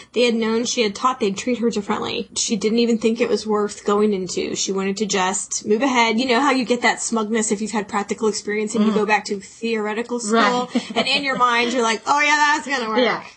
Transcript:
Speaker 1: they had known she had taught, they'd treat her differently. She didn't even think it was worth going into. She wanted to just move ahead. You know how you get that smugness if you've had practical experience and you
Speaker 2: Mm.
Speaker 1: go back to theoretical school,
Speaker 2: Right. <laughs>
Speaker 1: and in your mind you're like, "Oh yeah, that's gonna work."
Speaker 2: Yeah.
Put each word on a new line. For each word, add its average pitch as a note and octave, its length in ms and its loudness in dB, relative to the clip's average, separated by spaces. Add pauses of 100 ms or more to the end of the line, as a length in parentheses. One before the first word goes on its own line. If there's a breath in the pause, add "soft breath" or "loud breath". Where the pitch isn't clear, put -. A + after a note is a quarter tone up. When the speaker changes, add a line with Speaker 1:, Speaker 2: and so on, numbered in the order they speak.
(120 loud breath)
Speaker 1:
they A#3+ 120 2
had A#3+ 120 4
known A3+ 300 0
she A#3+ 180 0
had G3+ 120 -2
taught, B3+ 260 0
they'd G3 160 0
treat A#3+ 220 -2
her A#3 100 0
differently. A3+ 640 -4
She - 220 -2
didn't G#3+ 220 2
even A#3 180 4
think A3+ 240 0
it - 80 2
was G#3 180 0
worth G#3 380 -2
going G#3 280 4
into. F#3 420 -4
She - 180 -4
wanted G3 240 -2
to G#3+ 80 -2
just G3 600 -2
move G#3+ 160 2
ahead. A#3 380 2
You C4+ 80 0
know A#3 140 4
how C#4 100 4
you C4 140 2
get A#3+ 160 0
that A3 200 2
smugness A3 500 -2
if G#3 100 -2
you've A3 100 -6
had G#3+ 160 -4
practical G#3 400 -2
experience G#3 480 -2
and G#3+ 100 4
you G#3+ 60 4
Speaker 2:
Mm. G3+ 40 2
Speaker 1:
go G#3+ 100 2
back G#3 200 2
to G3+ 140 -4
theoretical A3+ 800 -4
school, A3+ 540 0
Speaker 2:
Right. - 180 -4
<laughs> G3+ 60 -8
Speaker 1:
and A#3 100 0
in C#4 160 0
your C4+ 140 -2
mind A#3+ 360 2
you're B3+ 100 2
like, A3 240 0
"Oh C#4+ 140 4
yeah, D4 140 4
that's D4 320 2
gonna B3+ 220 -4
work." A3 100 0
Speaker 2:
Yeah. G#3+ 240 2 (140)